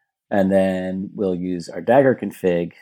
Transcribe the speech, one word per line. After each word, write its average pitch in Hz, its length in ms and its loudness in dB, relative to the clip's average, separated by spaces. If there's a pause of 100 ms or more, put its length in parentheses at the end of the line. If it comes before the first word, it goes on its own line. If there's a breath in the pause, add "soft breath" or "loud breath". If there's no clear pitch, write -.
(300)
And 95 220 2
then 95 640 0
we'll 95 180 -2
use 87 360 -6
our 90 120 -10
Dagger 127 320 4
config 87 680 -2